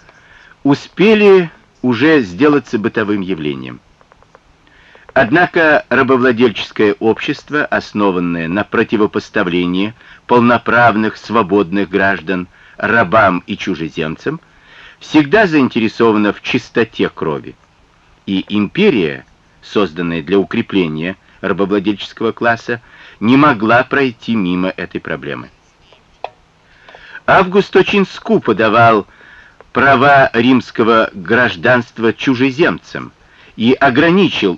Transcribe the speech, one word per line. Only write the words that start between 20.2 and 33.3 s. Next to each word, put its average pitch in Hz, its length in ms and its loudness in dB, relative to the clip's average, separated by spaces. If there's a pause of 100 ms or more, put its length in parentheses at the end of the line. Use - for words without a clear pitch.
для 90 160 0
укрепления 92 800 -4 (240)
рабовладельческого 101 920 -4
класса, 117 480 -4 (400)
не 117 160 2
могла 123 480 2
пройти 127 520 -4
мимо 90 340 -2
этой 87 320 -10
проблемы. 69 480 -10 (1800)
Август 185 500 2
очень 190 300 2
скупо - 480 -2
давал 110 540 2 (640)
права 135 600 4
римского 117 800 0
гражданства 113 1000 -2
чужеземцам 123 1000 -4 (440)